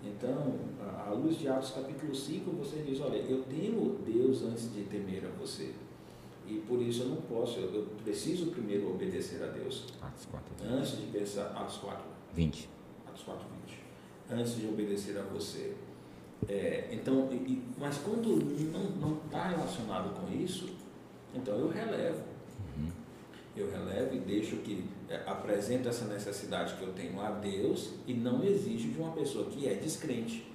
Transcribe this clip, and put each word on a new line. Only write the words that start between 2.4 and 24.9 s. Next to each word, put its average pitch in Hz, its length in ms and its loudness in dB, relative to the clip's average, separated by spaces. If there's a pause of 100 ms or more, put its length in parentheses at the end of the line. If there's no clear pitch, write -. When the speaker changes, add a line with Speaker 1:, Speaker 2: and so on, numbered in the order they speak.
Speaker 1:
você 147 360 -2
diz, 135 140 2
"Olha, 131 160 2
eu 131 260 2
temo 185 640 2
Deus 123 380 8
antes 113 300 -2
de 101 100 -2
temer 95 420 -2
a - 140 -6
você. - 320 -4 (760)
E 107 200 0
por 120 140 4
isso 120 220 4
eu 131 60 2
não 160 80 0
posso, 117 420 0
eu, 92 140 0
eu 104 140 2 (160)
preciso 156 440 2
primeiro 101 440 2
obedecer - 520 0
a - 40 -2
Deus." - 380 -4 (160)
Speaker 2:
Atos - 240 -8
quatro. - 220 -8 (160)
Speaker 1:
Antes 120 340 0
de 104 100 -4
pensar, 104 480 0
Atos 101 220 -4
quatro. - 280 -6 (280)
Speaker 2:
Vinte. 78 360 2 (400)
Speaker 1:
Atos - 140 -12
quatro, 92 220 -8 (160)
vinte. - 180 -12 (520)
Antes 117 240 0
de 110 120 -2
obedecer 101 500 0
a 98 60 -2
você. - 500 -4 (720)
É, 90 440 2
então, 131 400 6
e, 123 40 2
e, - 280 2 (160)
mas 143 180 0
quando 226 320 2 (420)
não, 170 380 0
não 156 60 4 (160)
tá 175 160 0
relacionado 107 680 0
com - 180 -4
isso, - 380 0 (680)
então 104 220 0
eu 151 120 4
relevo. 214 500 2 (580)
Speaker 2:
Uhum. 76 120 0 (680)
Speaker 1:
Eu 101 140 0
relevo 95 440 0
e - 40 0
deixo 104 380 2
que, 92 280 -2 (240)